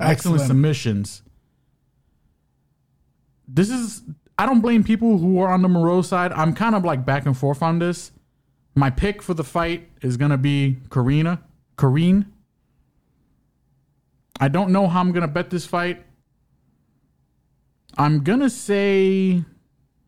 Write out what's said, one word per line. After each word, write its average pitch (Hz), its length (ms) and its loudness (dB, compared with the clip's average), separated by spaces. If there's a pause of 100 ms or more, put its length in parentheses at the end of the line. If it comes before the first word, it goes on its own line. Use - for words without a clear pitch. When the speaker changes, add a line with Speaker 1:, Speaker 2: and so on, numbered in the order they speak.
Speaker 1:
Excellent 160 100 2 (300)
Speaker 2:
Excellent. - 60 -
Speaker 1:
submissions. 131 760 0 (2250)
This 160 220 0
is, 240 320 -6 (360)
I 196 80 0
don't 247 160 4
blame 233 220 2
people 220 340 2
who 180 220 2
are 185 120 0
on 185 100 2
the 185 80 2
Moreau 175 320 2
side. 180 320 -2
I'm 156 200 0
kind 220 220 0
of, 196 80 0
like, 143 220 -2
back 135 200 -2
and 135 120 0
forth 139 260 -2
on 165 160 0
this. 175 320 -4 (640)
My 139 140 2
pick 202 320 -4
for 180 120 -6
the 160 100 -4
fight 170 460 -6 (120)
is 123 160 -4
gonna 143 200 2
be 139 400 0 (120)
Karina. 151 520 0 (360)
Karine. 170 480 2 (2250)
I 135 100 0
don't 185 220 0
know 196 160 2
how 175 120 0
I'm 180 140 2
gonna 170 160 -2
bet 175 200 -6
this 180 160 -6
fight. 175 380 -4 (1900)
I'm 147 260 0
gonna 247 260 0
say 190 920 0 (640)